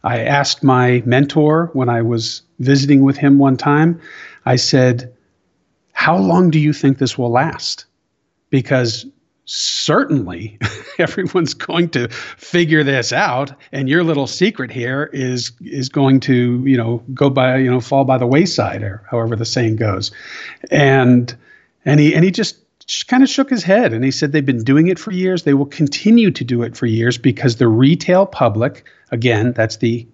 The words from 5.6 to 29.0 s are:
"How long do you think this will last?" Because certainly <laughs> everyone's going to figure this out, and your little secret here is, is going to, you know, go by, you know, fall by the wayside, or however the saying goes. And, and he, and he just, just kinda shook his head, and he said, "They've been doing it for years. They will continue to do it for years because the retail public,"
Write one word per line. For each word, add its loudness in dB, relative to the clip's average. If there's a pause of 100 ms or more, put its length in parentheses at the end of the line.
"How 0
long 2
do 2
you 2
think 0
this -2
will -2
last?" -4 (640)
Because -2 (400)
certainly -4 (200)
<laughs> -16
everyone's -2
going -2
to -4
figure -2
this -2
out, -2 (200)
and -6
your 2
little -2
secret -4
here -6
is, -6 (100)
is -8
going 2
to, 0
you 2
know, -4 (100)
go 2
by, 0
you 2
know, 2
fall 0
by 2
the 0
wayside, 0
or -10
however -4
the -4
saying -2
goes. -4 (600)
And, 2 (500)
and 4
he, 4
and 4
he 2
just, -4 (280)
just -10
kinda 4
shook -2
his -4
head, 2
and -2
he 0
said, -4
"They've 0
been -2
doing 4
it -2
for -12
years. -2
They 2
will 2
continue 2
to -8
do -2
it -6
for -4
years 0
because 0
the 2
retail 4
public," -2 (260)